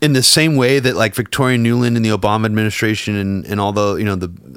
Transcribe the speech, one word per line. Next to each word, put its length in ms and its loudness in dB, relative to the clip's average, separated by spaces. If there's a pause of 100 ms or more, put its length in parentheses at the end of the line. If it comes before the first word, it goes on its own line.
in 120 2
the 100 2
same 320 2
way 240 4
that, 160 -2
like, 180 0
Victoria 460 0
Nuland 380 2
and 60 0
the 60 2
Obama 360 0
administration 720 -2
and, 300 -4
and 160 -4
all 100 0
the, 260 -2
you 60 -2
know, 120 -2
the, 140 -6 (280)